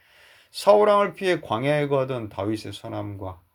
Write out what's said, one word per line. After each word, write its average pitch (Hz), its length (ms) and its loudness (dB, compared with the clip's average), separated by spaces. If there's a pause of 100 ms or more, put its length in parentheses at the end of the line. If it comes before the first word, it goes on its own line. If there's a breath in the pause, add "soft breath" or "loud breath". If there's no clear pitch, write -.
(500 soft breath)
사울왕을 202 640 4
피해 180 280 -2
광야에 143 460 0
거하던 131 420 -2
다윗의 104 440 -6
선함과 104 680 -10 (160)